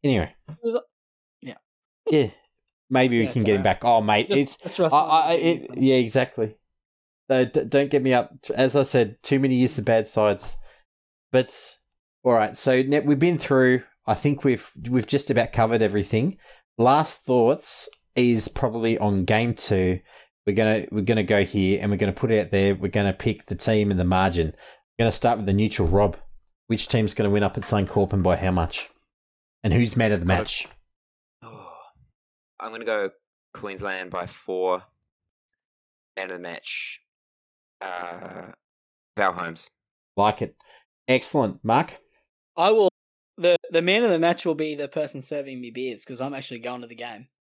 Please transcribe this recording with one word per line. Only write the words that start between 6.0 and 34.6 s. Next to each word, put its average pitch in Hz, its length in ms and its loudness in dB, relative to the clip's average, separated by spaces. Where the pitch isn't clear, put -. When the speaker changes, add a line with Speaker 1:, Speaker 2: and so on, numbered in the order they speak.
Speaker 1:
Uh, 127 160 4
d-, - 180 -2
don't 139 260 0
get 139 140 2
me 131 100 2
up. 120 180 0
As 131 220 2
I 139 80 4
said, 117 400 0
too 139 160 2
many 131 160 2
years 127 240 2
of 104 60 -6
bad 113 200 2
sides. 104 520 0
But - 460 -2
all 127 100 4
right, 110 220 2
so 131 260 2
ne-, 143 180 2
we've 143 180 2
been 165 220 2
through. 127 440 4
I 113 80 0
think 147 300 -2
we've, 123 260 0
we've 123 180 0
just 139 240 -2
about 117 220 0
covered 113 280 2
everything. 110 560 0
Last 139 460 2
thoughts 123 640 2
is 120 340 2
probably 113 480 -2
on 101 280 0
game 113 280 0
two. 92 480 -2
We're 101 120 0
gonna, 107 340 2
we're 104 140 -2
gonna 110 180 2
go 98 220 2
here 98 360 0
and 101 80 -4
we're 101 80 0
gonna 98 140 0
put 113 180 -4
it 107 180 2
out - 40 -8
there. 98 240 2
We're 95 140 -6
gonna 101 240 0
pick - 320 -6
the 92 100 -8
team 107 360 0
and 92 80 0
the 90 40 2
margin. 90 440 2
We're 117 60 2
gonna 110 80 2
start 120 240 0
with 107 80 -6
the 98 80 0
neutral, 101 340 0
Rob. 98 300 2
Which - 220 -4
team's 110 240 0
gonna 104 160 0
win 101 140 2
up 98 120 -2
at 110 80 -6
Suncorp 98 480 0
and 95 120 0
by 87 120 4
how 92 160 -2
much? 85 380 -2
And 104 80 2
who's 113 240 2
man 110 160 2
of 101 80 0
the 87 60 -4
Speaker 3:
Gotta 90 160 2
Speaker 1:
match? - 260 -6
Speaker 3:
Oh, - 320 -20
I'm 110 140 -12
gonna 117 100 -12
go 107 280 -2
Queensland 95 580 -10
by 90 140 -6
four. 92 580 -4